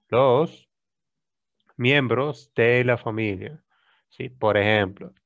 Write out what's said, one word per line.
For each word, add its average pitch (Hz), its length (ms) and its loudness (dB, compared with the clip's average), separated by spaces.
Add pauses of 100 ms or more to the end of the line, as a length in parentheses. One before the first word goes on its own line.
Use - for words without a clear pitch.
(120)
los 131 560 0 (1120)
miembros 131 760 0
de 120 300 2
la 123 140 0
familia, 107 640 -8 (460)
¿sí? 127 200 -14
Por 107 280 0
ejemplo, 101 560 -2 (120)